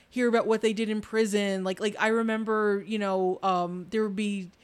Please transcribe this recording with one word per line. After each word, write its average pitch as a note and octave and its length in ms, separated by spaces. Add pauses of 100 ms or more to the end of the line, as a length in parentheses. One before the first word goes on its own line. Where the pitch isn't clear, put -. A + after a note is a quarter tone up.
hear B3 220
about A3+ 180
what A3 140
they A3 100
did G#3+ 160
in G#3+ 140
prison. G3+ 640
Like, F#3+ 160
like, G#3+ 200
I G#3+ 100
remember, A3 760
you G#3+ 140
know, F#3+ 420
um, F3+ 480
there A3 140
would G3+ 120
be G3+ 360 (120)